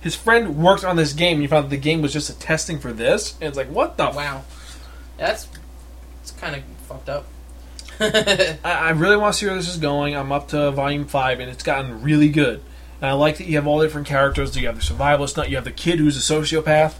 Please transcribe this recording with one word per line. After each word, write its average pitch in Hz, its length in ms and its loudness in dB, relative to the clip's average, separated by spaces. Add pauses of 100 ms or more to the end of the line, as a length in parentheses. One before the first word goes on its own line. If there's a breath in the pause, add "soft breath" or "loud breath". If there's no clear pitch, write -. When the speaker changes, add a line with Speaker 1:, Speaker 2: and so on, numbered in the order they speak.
Speaker 1:
his 160 140 -4
friend 226 420 2
worked 185 260 6
on 185 140 0
this 147 160 2
game, 170 220 2
and 147 60 0
you 143 60 -2
found 147 180 4
that 135 40 -8
the 143 80 -2
game 151 260 0
was 143 100 -2
just 147 160 -4
a 139 80 -14
testing 160 400 -4
for 123 160 -8
this, 131 480 0
and 160 60 -6
it's 139 100 -6
like, 131 140 -6
what 277 260 -2
the 165 60 0
f- 131 120 -2
Speaker 2:
Wow. 139 280 -6 (760 loud breath)
That's, - 300 -4 (760)
it's - 100 -18
kinda 147 300 -10 (260)
fucked - 220 -14
up. - 160 -8 (340)
<laughs> - 400 -18
Speaker 1:
I, 202 640 2
I 160 280 0
really 175 260 4
wanna 208 160 2
see 202 140 -2
where 190 80 -2
this 175 140 -6
is 170 80 -8
going. 143 380 -2
I'm 139 160 -4
up 143 180 -2
to 147 220 2
volume 139 340 -2
five, 131 340 0
and 123 100 -10
it's 127 140 -14
gotten 135 400 -4
really 151 260 6
good. 143 320 2 (380 loud breath)
And 139 120 -2
I - 20 0
like 151 240 4
that 180 80 -12
you 160 120 0
have 147 100 0
all 147 100 4
the 156 80 4
different 147 220 -4
characters. 139 500 0
You 123 80 0
have 117 100 0
the - 60 -8
survivalist 139 560 0
nut, 127 140 -4
you 135 40 -2
have 123 100 -4
the 123 60 -8
kid 170 280 0
who's 147 180 4
a 139 160 0
sociopath. 156 680 2